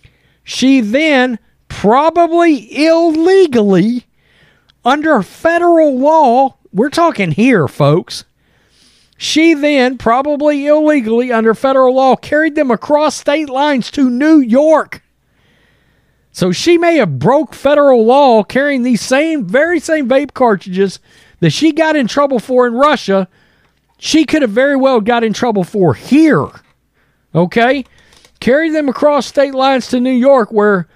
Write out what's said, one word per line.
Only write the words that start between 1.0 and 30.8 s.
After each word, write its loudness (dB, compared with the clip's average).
probably 0
illegally, 2
under 0
federal 0
law, 2
we're 0
talking -2
here, 2
folks, -2
she 0
then, -2
probably -2
illegally 0
under 0
federal 0
law, 2
carried -2
them 0
across -2
state -4
lines -2
to 0
New 2
York. 0
So -2
she 0
may 0
have -2
broke 0
federal 2
law 4
carrying -2
these 0
same, -2
very -2
same -4
vape 0
cartridges -2
that 2
she 0
got 0
in 0
trouble -2
for 0
in -6
Russia. 0
She 0
could -2
have -10
very 0
well 0
got -2
in -2
trouble -4
for 0
here. 0
Okay? 0
Carried 0
them -2
across 0
state -2
lines -2
to -2
New -2
York, 2
where 0